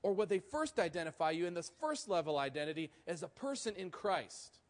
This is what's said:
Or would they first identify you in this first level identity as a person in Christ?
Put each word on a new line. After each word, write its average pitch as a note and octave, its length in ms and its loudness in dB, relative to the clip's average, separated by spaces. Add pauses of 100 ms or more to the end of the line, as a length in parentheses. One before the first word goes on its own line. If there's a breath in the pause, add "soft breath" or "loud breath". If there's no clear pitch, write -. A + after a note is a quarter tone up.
Or G3 120 4
would G3+ 140 2
they F#3+ 100 4
first D4 400 -2
identify D#3+ 520 2
you E3+ 160 2
in F3 80 -2
this E3+ 160 -4 (100)
first D4+ 280 -2
level D#3 300 2
identity D3 520 -2 (160 loud breath)
as E3 160 -4
a E3+ 60 -6
person B3+ 480 -4
in F#3 140 -6
Christ? - 680 -2 (100)